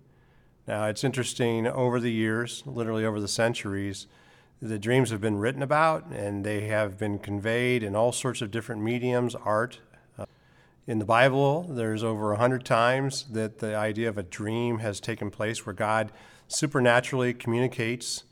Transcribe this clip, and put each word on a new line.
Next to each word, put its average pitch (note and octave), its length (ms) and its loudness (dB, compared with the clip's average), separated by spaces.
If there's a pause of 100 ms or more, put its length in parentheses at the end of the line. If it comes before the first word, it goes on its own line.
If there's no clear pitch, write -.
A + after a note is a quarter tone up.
(680)
Now, G#2+ 200 -2
it's G#2+ 160 -4
interesting, A#2 640 0
over B2 320 0
the A#2+ 140 0
years, A2+ 540 0
literally A2+ 400 -2
over G#2+ 120 -2
the G2+ 100 -4
centuries, G2+ 800 -2 (540)
the A2 160 -4
dreams A#2 320 4
have G#2 120 -2
been G#2 160 0
written C3 240 -2
about, D#3 500 2
and G2+ 320 -4
they G#2 220 -2
have G#2+ 320 0
been G#2 200 -2
conveyed A2+ 640 0
in G2 140 -4
all A#2+ 160 4
sorts A#2+ 300 -4
of G#2 80 -4
different A2 320 -6
mediums, A#2+ 520 0
art. A2 460 0 (380)
Uh, G2+ 80 -10 (600)
in A2+ 120 0
the G#2 80 -2
Bible, C3+ 560 6
there's A2+ 420 -2
over G#2+ 300 0
a - 20 2
hundred B2+ 300 2
times C3 640 2
that A2 300 -6
the G#2+ 140 -2
idea G#2+ 320 -2
of G#2 120 -4
a G2+ 40 -4
dream A2+ 580 -4
has G#2+ 200 -6
taken G#2+ 300 -6
place A2 340 -6
where G#2+ 80 -8
God G#2+ 400 0 (340)
supernaturally B2 840 2
communicates A#2+ 1000 -2